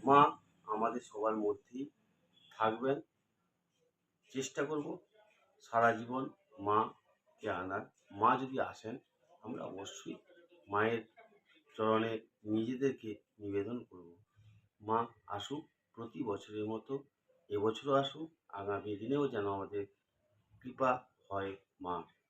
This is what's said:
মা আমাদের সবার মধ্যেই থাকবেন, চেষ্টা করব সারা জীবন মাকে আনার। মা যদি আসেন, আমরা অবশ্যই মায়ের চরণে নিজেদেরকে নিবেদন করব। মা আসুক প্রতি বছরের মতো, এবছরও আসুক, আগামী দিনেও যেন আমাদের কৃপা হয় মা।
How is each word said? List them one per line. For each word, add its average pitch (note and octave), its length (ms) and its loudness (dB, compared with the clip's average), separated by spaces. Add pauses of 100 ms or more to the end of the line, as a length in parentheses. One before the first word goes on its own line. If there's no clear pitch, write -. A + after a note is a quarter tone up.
মা C#3+ 260 10 (360)
আমাদের A2+ 380 0
সবার A2 320 -2
মধ্যেই G#2+ 500 -4 (720)
থাকবেন, A#2 420 0 (1400)
চেষ্টা C3+ 280 -4
করব D3 220 -4 (760)
সারা A#2 320 4
জীবন A#2+ 320 -4 (360)
মাকে - 920 -2
আনার। F#2+ 320 -4 (280)
মা G#2 260 4
যদি C3 240 -4
আসেন, A2 340 -6 (500)
আমরা A#2+ 200 -8
অবশ্যই - 520 -10 (520)
মায়ের A2 340 2 (720)
চরণে A2 360 4 (320)
নিজেদেরকে A2+ 680 0 (280)
নিবেদন G2+ 400 -4 (100)
করব। F2 200 -20 (720)
মা A2+ 260 0 (200)
আসুক G#2 360 -8 (320)
প্রতি A2+ 280 -12
বছরের G#2+ 500 -4
মতো, A2+ 220 -6 (560)
এবছরও A2+ 440 2
আসুক, C#3 340 2 (200)
আগামী G2+ 480 -4
দিনেও C3+ 320 0
যেন G#2+ 180 -2 (100)
আমাদের G2 260 -6 (760)
কৃপা B2+ 300 0 (380)
হয় G2 240 -4 (280)
মা। F2+ 160 -4 (340)